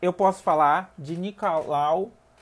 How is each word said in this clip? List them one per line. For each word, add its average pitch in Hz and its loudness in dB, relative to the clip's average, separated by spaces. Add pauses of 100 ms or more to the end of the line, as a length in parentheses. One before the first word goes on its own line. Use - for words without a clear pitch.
Eu 180 0
posso 190 0
falar 156 2
de 160 -10
Nicolau 175 -2 (320)